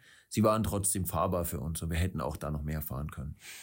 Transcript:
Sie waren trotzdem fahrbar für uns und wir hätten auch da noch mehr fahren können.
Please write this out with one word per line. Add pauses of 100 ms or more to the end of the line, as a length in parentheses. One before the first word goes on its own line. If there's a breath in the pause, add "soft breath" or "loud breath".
(300 loud breath)
Sie
waren
trotzdem
fahrbar
für
uns
und
wir
hätten
auch
da
noch
mehr
fahren
können. (260 loud breath)